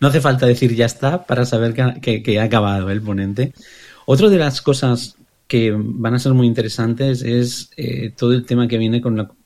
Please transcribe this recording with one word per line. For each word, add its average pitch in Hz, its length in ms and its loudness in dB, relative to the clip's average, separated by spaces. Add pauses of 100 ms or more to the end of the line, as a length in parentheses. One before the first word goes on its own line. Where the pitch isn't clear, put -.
no 139 80 4
hace 151 120 4
falta 131 260 2
decir 120 280 4
"ya 117 120 2
está" 147 400 -4
para 123 180 0
saber 117 300 -2
que, 127 280 -2
que, 107 220 -2
que 104 160 0
ha - 20 2
acabado 101 480 0
el 104 100 -4
ponente. 101 520 -4 (520)
Otra 147 240 4
de 196 80 6
las 147 240 -2
cosas 135 540 -2 (320)
que 113 300 0
van 113 380 -4
a 127 40 0
ser 135 140 0
muy 123 160 4
interesantes 117 760 -2
es, 120 540 -4
eh, 120 400 -8
todo 120 160 2
el 123 120 0
tema 120 220 0
que 117 120 -2
viene 113 220 0
con 117 160 -2
la, 107 140 -6 (160)